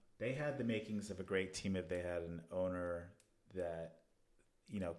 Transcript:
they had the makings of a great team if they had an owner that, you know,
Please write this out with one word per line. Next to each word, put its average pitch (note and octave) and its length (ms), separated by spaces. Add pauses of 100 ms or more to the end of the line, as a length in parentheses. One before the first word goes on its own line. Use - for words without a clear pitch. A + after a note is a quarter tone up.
(200)
they B2 140
had D3 240
the B2+ 60
makings G#2+ 460
of F#2+ 100
a F#2+ 40
great F#2+ 300
team G2 220
if F2+ 140
they F2+ 120
had F2 220
an E2+ 180 (100)
owner F2+ 580 (460)
that, E2 400 (760)
you G#2 100
know, E2+ 200